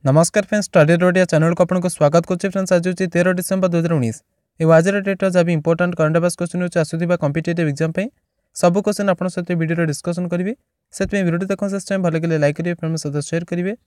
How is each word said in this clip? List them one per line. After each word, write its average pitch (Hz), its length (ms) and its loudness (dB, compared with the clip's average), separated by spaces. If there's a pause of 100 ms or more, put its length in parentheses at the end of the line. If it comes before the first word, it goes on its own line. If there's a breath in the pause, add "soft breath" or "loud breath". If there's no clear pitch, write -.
ନମସ୍କାର 160 440 2
ଫ୍ରେଣ୍ଡସ୍, 208 200 -2
ଷ୍ଟଡି 160 280 4
ରୋଡିଆ 180 300 2
ଚ୍ୟାନେଲକୁ 170 380 2
ଆପଣଙ୍କୁ 180 260 -2
ସ୍ୱାଗତ 165 340 2
କରୁଛି। 185 260 -4
ଫ୍ରେଣ୍ଡସ୍, 190 240 -2
ଆଜି 175 140 0
ହେଉଛି 180 240 -2
ତେର 175 240 2
ଡିସେମ୍ବର 185 360 -2
ଦୁଇ 170 100 0
ହଜାର 170 140 0
ଉଣେଇଶ। 120 220 -2 (420)
ଏବଂ 160 140 4
ଆଜିର 170 300 6
ଡେଟ୍ର 196 240 -2
ଯାହା 180 160 2
ବି 170 100 0
ଇମ୍ପୋର୍ଟାଣ୍ଟ 165 420 0
କରେଣ୍ଟ 156 220 2
ଆଫେୟାର୍ସ 170 200 0
କ୍ୱେଶ୍ଚନ୍ 175 260 -6
ହେଉଛି 175 160 -4
ଆସୁଥିବା 170 400 0
କମ୍ପିଟେଟିଭ୍ 160 500 -2
ଏକ୍ଜାମ୍ 160 260 -2
ପାଇଁ, 196 120 -4 (480)
ସବୁ 175 240 2
କ୍ୱେଶ୍ଚନ୍ 202 320 -2
ଆପଣଙ୍କ 180 220 -2
ସହିତ 180 160 -8 (100)
ଭିଡ଼ିଓରେ 165 260 0
ଡିସ୍କସନ୍ 175 440 -4
କରିବି। 180 240 -4 (400)
ସେଥିପାଇଁ 196 320 -2
ଭିଡ଼ିଓଟି 175 200 0
ଦେଖନ୍ତୁ 196 280 -4
ଶେଷ 196 120 -6
ଯାଏଁ। 196 180 -2
ଭଲ 175 100 2
ଲାଗିଲେ 165 260 2
ଲାଇକ୍ 147 180 2
କରିବେ, 170 180 -2
ଫ୍ରେଣ୍ଡଙ୍କ 160 260 -4
ସହିତ 147 180 -4
ସେୟାର 165 260 -4
କରିବେ। 180 280 -4 (140)